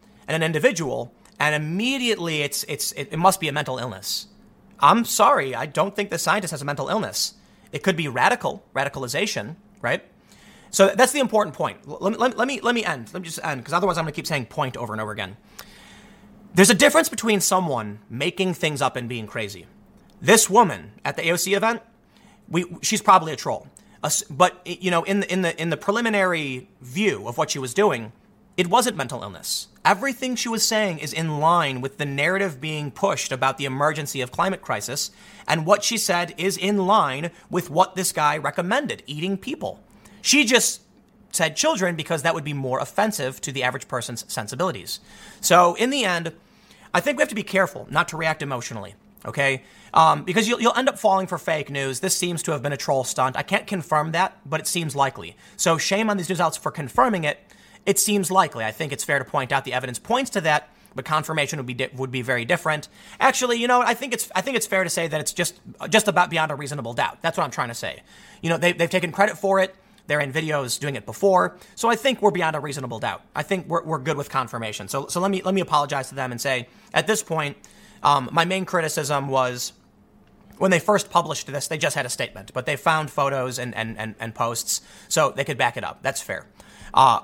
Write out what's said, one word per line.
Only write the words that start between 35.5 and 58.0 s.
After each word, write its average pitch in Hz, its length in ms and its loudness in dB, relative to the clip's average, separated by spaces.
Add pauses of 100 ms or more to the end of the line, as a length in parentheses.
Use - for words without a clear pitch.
what 202 200 4
she 233 120 0
said 175 400 0
is 175 200 -2
in 196 300 2
line 165 440 2 (180)
with 170 220 -4
what 180 240 2
this 180 160 -2
guy 151 260 0
recommended, 180 680 -2
eating 180 320 -4
people. 254 420 -8 (420)
She 285 220 4
just 226 360 2 (500)
said 156 240 0
children 190 400 2
because 156 280 -4
that 170 120 2
would 160 80 -6
be 147 100 -6
more 135 280 -2
offensive 147 640 -2
to 139 100 -8
the 127 100 -2
average 127 240 -2
person's 120 400 -6
sensibilities. 123 720 -6 (420)
So - 340 6
in 233 160 0
the 277 140 0
end, 165 280 -2 (600)
I 175 60 6
think 262 180 0
we 302 60 0
have 302 60 4
to 208 80 -8
be 202 80 -2
careful 185 460 0
not 165 180 2
to 160 80 -8
react 160 260 -2
emotionally, 113 540 -8 (280)
okay? 135 380 0 (320)
Um, 156 300 6
because 202 240 2
you'll, 240 120 0
you'll 233 140 4
end 262 140 0
up 262 100 -2
falling 190 300 2
for 170 100 -4
fake 156 320 -4
news. 135 300 -4
This 180 160 0
seems 175 260 -4
to - 80 -4
have 139 120 -2
been 143 100 -2
a 135 40 -2
troll 135 280 0
stunt. 131 320 -2
I - 80 -4
can't - 240 -2
confirm 160 440 -2
that, 180 320 0
but 156 140 -4
it - 80 -8
seems 156 300 -4
likely. 123 400 -2 (200)
So 165 220 2
shame 208 320 2
on 202 60 2
these 175 120 -4
news 180 120 -2
outlets 160 160 2
for - 160 -6
confirming 180 500 0
it. 147 160 -2 (480)
It 196 120 4
seems 202 320 2